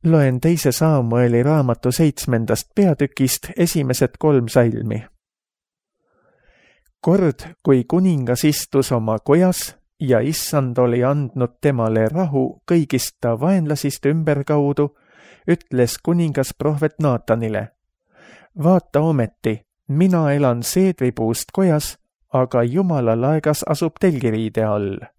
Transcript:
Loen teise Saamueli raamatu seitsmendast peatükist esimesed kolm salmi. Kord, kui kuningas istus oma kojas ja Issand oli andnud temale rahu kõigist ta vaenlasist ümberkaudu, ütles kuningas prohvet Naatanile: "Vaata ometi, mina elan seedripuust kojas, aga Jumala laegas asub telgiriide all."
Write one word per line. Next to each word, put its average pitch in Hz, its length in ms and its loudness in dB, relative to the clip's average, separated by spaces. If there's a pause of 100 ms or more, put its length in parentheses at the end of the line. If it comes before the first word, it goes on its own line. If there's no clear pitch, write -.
Loen 143 360 2
teise 160 320 0
Saamueli 120 680 2
raamatu 131 500 0
seitsmendast 120 840 -2
peatükist 143 800 0
esimesed 139 600 0
kolm 135 300 2
salmi. 110 560 0 (2000)
Kord, 175 400 2 (220)
kui 131 220 4
kuningas 147 600 0
istus 143 480 0
oma 110 260 -2
kojas 175 580 0 (240)
ja 123 200 2
Issand 131 580 -2
oli 123 260 2
andnud 131 560 -2
temale 110 480 0
rahu 147 520 -2 (100)
kõigist 170 500 0
ta 117 200 -2
vaenlasist 151 680 -2
ümberkaudu, 147 840 0 (580)
ütles 127 540 -2
kuningas 165 560 -2
prohvet 151 420 -2
Naatanile: 113 680 -2 (960)
"Vaata 170 380 2
ometi, 123 680 -2 (220)
mina 160 440 2
elan 127 300 0
seedripuust 127 880 -2
kojas, 170 460 0 (340)
aga 127 300 0
Jumala 127 580 0
laegas 151 460 0
asub 156 340 -2
telgiriide 113 640 0
all." 104 340 -2 (200)